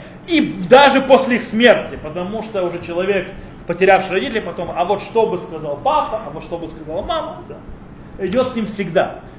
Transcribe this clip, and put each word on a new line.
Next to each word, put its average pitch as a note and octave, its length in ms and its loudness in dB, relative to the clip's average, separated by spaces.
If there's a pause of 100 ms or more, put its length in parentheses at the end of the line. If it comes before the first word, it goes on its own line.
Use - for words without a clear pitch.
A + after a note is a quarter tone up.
(280)
и E4+ 260 0 (160)
даже C4+ 320 8
после B3 360 4
их - 60 -2
смерти, G#3 600 4
потому F3+ 400 -6
что F#3+ 220 -4
уже E3+ 200 -4
человек, F#3 440 -2 (360)
потерявший F#3+ 460 4
родителей, A3 300 -2
потом, F3 340 -8
а E3+ 80 0
вот G3 180 0
что A3 240 2
бы F3+ 120 -2
сказал D3+ 440 -8
папа, C4+ 460 0
а - 40 -10
вот D3+ 120 -10
что E3+ 140 -8
бы E3 100 -10
сказала D#3 340 -8
мама, - 460 -6
да, - 800 -14
идет B3 260 0
с - 40 -10
ним A3 100 -2
всегда. E3 560 -2 (180)